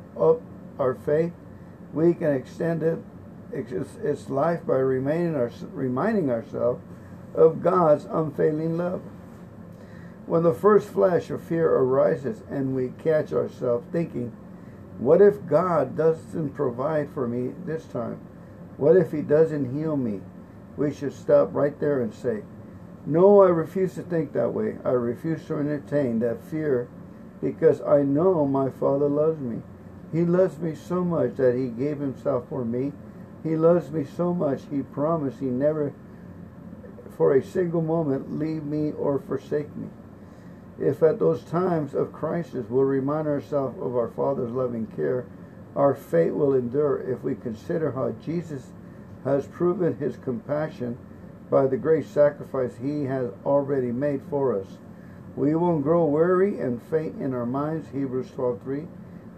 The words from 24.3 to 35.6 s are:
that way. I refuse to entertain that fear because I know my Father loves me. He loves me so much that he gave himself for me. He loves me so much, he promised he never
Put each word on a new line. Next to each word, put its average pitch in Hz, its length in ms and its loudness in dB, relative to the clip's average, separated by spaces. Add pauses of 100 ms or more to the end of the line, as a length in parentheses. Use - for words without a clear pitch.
that 120 180 0
way. 107 320 -2
I 135 60 2
refuse 127 560 0
to 156 100 -4
entertain 143 640 0
that 113 240 0
fear 151 440 0 (540)
because 151 400 4
I 147 220 6
know 151 420 4
my 135 240 2
Father 139 400 2
loves 151 320 2
me. 120 220 -6 (500)
He 170 140 2
loves 180 320 4
me 160 160 -4
so 180 280 -4
much 147 340 0
that 127 180 6
he 127 140 -2
gave 139 300 -4
himself 139 520 -2
for 139 120 -4
me. 123 300 -2 (520)
He 160 100 0
loves 160 380 4
me 156 120 -2
so 175 300 -2
much, 151 340 0
he 143 140 -4
promised 147 560 -2
he 139 80 -4
never 143 460 0 (1200)